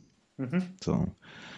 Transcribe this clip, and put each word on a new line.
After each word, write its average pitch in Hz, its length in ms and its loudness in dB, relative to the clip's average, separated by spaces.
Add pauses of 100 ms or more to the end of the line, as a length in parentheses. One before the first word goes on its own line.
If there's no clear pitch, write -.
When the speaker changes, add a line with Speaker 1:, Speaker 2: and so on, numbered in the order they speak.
(380)
Speaker 1:
Mhm. 139 260 2 (200)
Speaker 2:
So. - 280 4 (460)